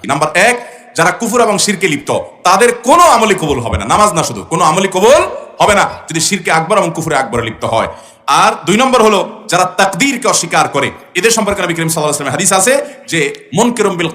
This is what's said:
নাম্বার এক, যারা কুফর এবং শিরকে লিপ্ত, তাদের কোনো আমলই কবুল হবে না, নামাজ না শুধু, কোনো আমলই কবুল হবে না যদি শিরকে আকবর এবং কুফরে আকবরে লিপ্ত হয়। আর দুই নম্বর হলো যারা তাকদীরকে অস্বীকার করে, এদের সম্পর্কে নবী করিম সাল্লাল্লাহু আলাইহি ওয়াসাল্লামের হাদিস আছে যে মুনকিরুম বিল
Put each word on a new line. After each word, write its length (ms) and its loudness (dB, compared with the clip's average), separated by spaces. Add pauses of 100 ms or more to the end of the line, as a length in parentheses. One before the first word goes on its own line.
(120)
নাম্বার 180 -2 (180)
এক, 80 2 (420)
যারা 220 2
কুফর 280 -2
এবং 160 0
শিরকে 300 -2
লিপ্ত, 160 -8 (380)
তাদের 220 4 (180)
কোনো 160 6 (120)
আমলই 260 2
কবুল 240 -2
হবে 140 -4
না, 140 -6
নামাজ 240 4
না 120 0
শুধু, 120 -10 (100)
কোনো 180 0
আমলই 260 0
কবুল 260 6 (400)
হবে 180 4
না 40 2 (260)
যদি 180 -4
শিরকে 300 -4
আকবর 240 0
এবং 140 0
কুফরে 260 -4
আকবরে 280 -4
লিপ্ত 140 -12 (100)
হয়। 160 0 (540)
আর 80 2 (160)
দুই 140 2
নম্বর 260 2
হলো 120 2 (320)
যারা 140 2 (140)
তাকদীরকে 540 0
অস্বীকার 320 0 (100)
করে, 120 -2 (320)
এদের 180 2
সম্পর্কে 260 -2
নবী 120 -2
করিম 140 -2
সাল্লাল্লাহু 240 -2
আলাইহি 60 -6
ওয়াসাল্লামের 180 -4
হাদিস 220 0
আছে 140 2 (380)
যে 80 -2 (380)
মুনকিরুম 420 0
বিল 160 -2